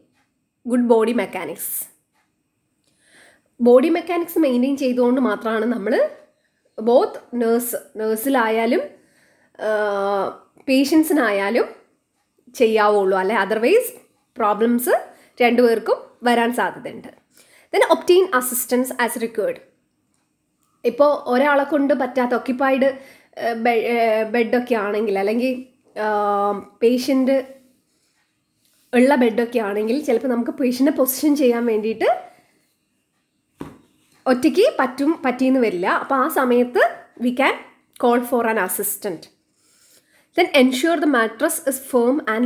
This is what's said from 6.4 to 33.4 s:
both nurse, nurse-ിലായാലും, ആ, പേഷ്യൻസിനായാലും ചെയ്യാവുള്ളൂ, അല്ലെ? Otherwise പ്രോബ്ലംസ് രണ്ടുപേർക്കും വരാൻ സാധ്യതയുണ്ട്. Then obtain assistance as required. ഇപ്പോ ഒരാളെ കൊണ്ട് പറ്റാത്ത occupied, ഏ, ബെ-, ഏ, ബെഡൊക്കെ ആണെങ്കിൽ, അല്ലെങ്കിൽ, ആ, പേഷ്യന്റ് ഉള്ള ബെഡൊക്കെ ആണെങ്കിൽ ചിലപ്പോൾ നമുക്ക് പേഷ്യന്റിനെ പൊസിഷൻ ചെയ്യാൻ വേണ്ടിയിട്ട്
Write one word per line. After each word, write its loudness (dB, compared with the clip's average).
both 2
nurse, 0
nurse-ിലായാലും, 0
ആ, -4
പേഷ്യൻസിനായാലും 2
ചെയ്യാവുള്ളൂ, 2
അല്ലെ? -2
Otherwise 0
പ്രോബ്ലംസ് 0
രണ്ടുപേർക്കും 2
വരാൻ 2
സാധ്യതയുണ്ട്. -6
Then 2
obtain 4
assistance -2
as -2
required. -4
ഇപ്പോ 2
ഒരാളെ 2
കൊണ്ട് 2
പറ്റാത്ത -2
occupied, -2
ഏ, -6
ബെ-, 0
ഏ, 0
ബെഡൊക്കെ 0
ആണെങ്കിൽ, -2
അല്ലെങ്കിൽ, -2
ആ, -2
പേഷ്യന്റ് 2
ഉള്ള 4
ബെഡൊക്കെ 0
ആണെങ്കിൽ -2
ചിലപ്പോൾ 0
നമുക്ക് -4
പേഷ്യന്റിനെ 0
പൊസിഷൻ 0
ചെയ്യാൻ 2
വേണ്ടിയിട്ട് -2